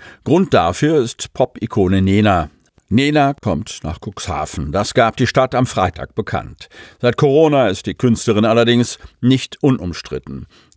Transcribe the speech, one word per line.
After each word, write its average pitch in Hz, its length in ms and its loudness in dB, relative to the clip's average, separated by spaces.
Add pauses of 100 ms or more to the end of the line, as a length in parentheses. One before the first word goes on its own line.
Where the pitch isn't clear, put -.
(240)
Grund 156 300 0
dafür 127 480 2
ist - 320 -8
Pop-Ikone 98 680 0
Nena. 98 480 2 (380)
Nena 143 540 2
kommt 87 400 -6
nach 76 180 -8
Cuxhaven. 73 720 -8
Das 98 220 -2
gab 113 240 2
die 127 80 0
Stadt 131 300 0
am 127 100 2
Freitag - 480 -4
bekannt. - 560 -8 (320)
Seit 123 160 0
Corona 147 500 4
ist 95 200 -4
die 87 80 -6
Künstlerin 113 500 0
allerdings 117 540 2 (220)
nicht 127 420 0
unumstritten. 82 840 -4 (320)